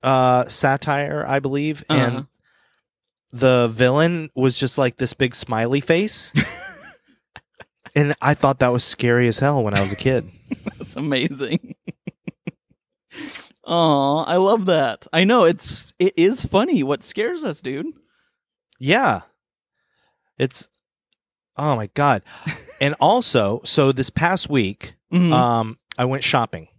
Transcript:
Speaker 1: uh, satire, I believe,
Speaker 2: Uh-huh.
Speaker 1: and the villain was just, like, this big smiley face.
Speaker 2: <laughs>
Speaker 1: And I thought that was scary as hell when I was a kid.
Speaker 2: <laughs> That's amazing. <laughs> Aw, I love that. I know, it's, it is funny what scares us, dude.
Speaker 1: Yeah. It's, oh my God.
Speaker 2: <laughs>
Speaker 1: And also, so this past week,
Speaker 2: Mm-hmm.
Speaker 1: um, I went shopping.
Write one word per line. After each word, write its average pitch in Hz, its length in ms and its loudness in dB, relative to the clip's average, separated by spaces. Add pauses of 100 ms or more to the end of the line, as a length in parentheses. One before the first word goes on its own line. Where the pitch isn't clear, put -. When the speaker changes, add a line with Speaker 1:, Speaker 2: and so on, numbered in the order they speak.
Speaker 1:
uh, 127 440 2
satire, 143 800 -2
I 139 120 -2
believe, 143 500 -4
Speaker 2:
Uh-huh. 156 160 2
Speaker 1:
and 120 220 -4 (1040)
the 127 360 2
villain 147 680 0
was 131 240 0
just, - 180 -2
like, 131 200 0
this - 180 -4
big 127 180 -2
smiley 117 480 -2
face. 180 520 -2
Speaker 2:
<laughs> - 320 -4 (1300)
Speaker 1:
And 147 260 2
I 143 140 2
thought 135 240 2
that 123 120 4
was 123 120 0
scary 120 440 2
as 113 120 2
hell 139 240 2
when 104 100 -2
I 98 80 2
was 98 100 -2
a 101 40 -6
kid. 131 340 -2 (220)
Speaker 2:
<laughs> - 260 -10
That's - 180 -16
amazing. 139 760 -4 (960)
<laughs> - 960 -20
Aw, 156 600 2
I 135 120 -2
love 196 300 2
that. 147 440 0
I 170 120 2
know, 220 200 4
it's, - 560 -2
it 185 160 2
is 196 300 2
funny 226 380 0
what 139 200 -2
scares 302 400 -6
us, 180 180 -8
dude. 139 260 -8 (920)
Speaker 1:
Yeah. 147 420 0 (1160)
It's, - 320 -6 (880)
oh 147 180 0
my 110 180 -6
God. 139 280 2 (240)
Speaker 2:
<laughs> - 80 -8 (280)
Speaker 1:
And 143 200 0
also, 135 640 2
so 139 260 2
this 131 180 -2
past 175 400 0
week, 110 460 -2 (160)
Speaker 2:
Mm-hmm. 175 220 4
Speaker 1:
um, 117 440 2 (200)
I 127 80 0
went 131 180 -4
shopping. 113 560 -2